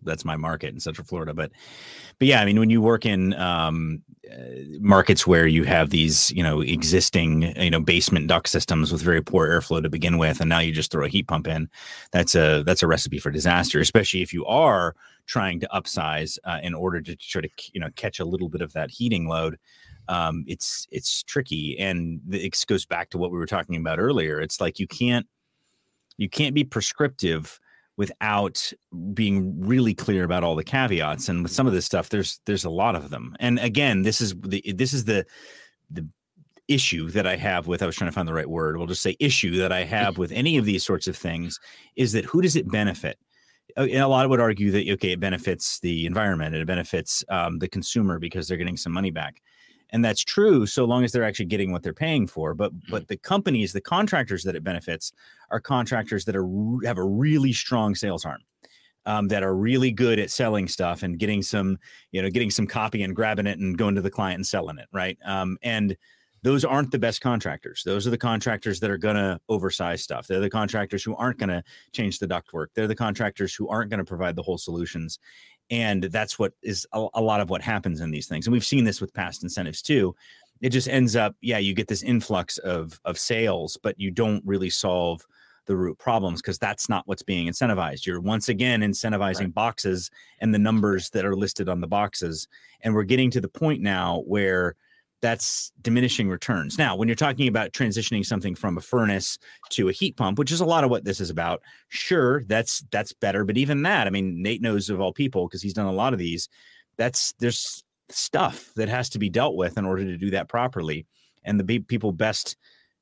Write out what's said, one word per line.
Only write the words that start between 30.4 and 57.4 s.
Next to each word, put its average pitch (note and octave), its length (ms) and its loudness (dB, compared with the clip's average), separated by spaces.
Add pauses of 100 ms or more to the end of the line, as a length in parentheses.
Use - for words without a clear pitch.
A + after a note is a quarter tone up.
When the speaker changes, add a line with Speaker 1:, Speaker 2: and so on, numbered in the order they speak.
Speaker 1:
all E2 140 2
the D#2 80 -2
caveats. F2 640 0
And F2 160 0
with E2 80 -6
some C3 160 2
of G#2+ 40 2
this F2+ 120 2
stuff, F2 240 -2
there's, - 380 -4
there's G2+ 180 0
a E2+ 60 -4
lot F#2+ 260 2
of C#2+ 140 -8
them. A#1+ 280 -10
And A#2+ 220 2
again, A#2+ 420 2
this G#2 180 2
is G2+ 200 -2
the, F#2+ 200 -4 (140)
this B2+ 180 0
is C3 120 -2
the, G2+ 200 2 (680)
the D#3+ 120 -8 (640)
issue E2+ 440 0
that F#2+ 160 2
I F#2 100 0
have F2 320 -2
with, F2 120 0
I F#2+ 60 0
was D#2+ 80 -2
trying F2 160 -2
to - 40 -6
find F#2 120 -2
the E2 80 -4
right D#2 160 -4
word. D#2+ 280 -2
We'll F2 100 -4
just F2+ 140 -4
say - 180 0
issue G#2+ 380 2
that F#2 120 2
I F#2 140 0
have G2 340 0
with F2 140 -2
any D3 240 2
of A#2+ 80 4
these G2 180 0
sorts F2+ 240 -2
of F#2 100 -4
things E2+ 440 -6 (340)
is B2 200 2
that A2 100 0
who F3 180 2
does E3 140 4
it F2 120 0
benefit? G2 480 -2 (600)
Uh, C3+ 60 2
and C3+ 200 2
a C3+ 60 4
lot C3+ 200 6
would B2+ 120 6
argue G#2 320 4
that, G2 180 2
okay, F#2+ 220 0
it F2+ 80 -4
benefits F#2 580 -2
the E2 280 -2
environment E2+ 500 0
and D#2+ 60 -2
it D#2+ 40 -6
benefits, F2 640 -2
um, E2+ 320 -2
the F2+ 80 -2
consumer G2 500 -2
because E2 300 -6
they're F#2 80 -4
getting F2 200 -4
some E2+ 160 -6
money F#2 200 -2
back. D2+ 280 -8 (520)
And A#2 120 2
that's G#2+ 180 2
true F#3 440 4
so B2+ 180 0
long B2 180 4
as A#2+ 80 2
they're A#2+ 140 0
actually G#2 220 -2
getting F#2+ 260 0
what E2+ 100 -4
they're E2+ 100 -6
paying D3+ 360 0
for. D#2+ 260 -6
But, F#2+ 160 -2 (200)
but G#2+ 120 -4
Speaker 2:
Mm-hmm. - 60 -16
Speaker 1:
the G2+ 80 -8
companies, C#3+ 560 0
the G2 80 -4
contractors D3 640 0
that F#2 100 -2
it D#2+ 80 -8
benefits E2+ 480 -6 (400)
are A#2 80 -2
contractors A2+ 680 -2
that G2 100 -2
are, F#2+ 100 0 (400)
have A#2 120 -2
a F#2 60 0
really C3+ 480 2